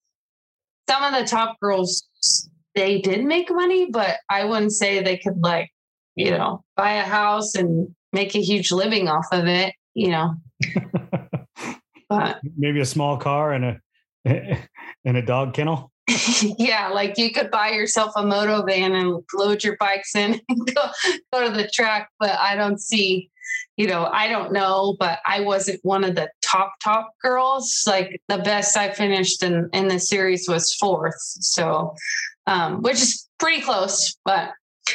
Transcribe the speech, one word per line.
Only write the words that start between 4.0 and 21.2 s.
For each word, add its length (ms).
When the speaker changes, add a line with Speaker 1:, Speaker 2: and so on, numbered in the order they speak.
Speaker 1:
I 160
wouldn't 280
say 300
they 140
could, 220
like, 320
you 160
know, 320
buy 160
a 100
house 520
and 400
make 220
a 60
huge 300
living 380
off 240
of 140
it, 280
you 140
know. 260
Speaker 2:
<laughs> 540
Speaker 1:
But 300
Speaker 2:
maybe 240
a 40
small 320
car 360
and 120
a, 160
<laughs> 340
and 120
a 60
dog 320
kennel. 380
Speaker 1:
<laughs> 340
Yeah, 300
like, 300
you 120
could 220
buy 180
yourself 460
a 100
moto 380
van 300
and 280
load 300
your 160
bikes 380
in 280
<laughs> 40
and 260
go, 120